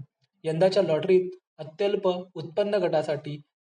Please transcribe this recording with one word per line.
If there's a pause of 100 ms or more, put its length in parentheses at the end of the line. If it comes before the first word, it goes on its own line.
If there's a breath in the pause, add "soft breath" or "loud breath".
(440)
यंदाच्या
लॉटरीत (280)
अत्यल्प (260)
उत्पन्न
गटासाठी (240)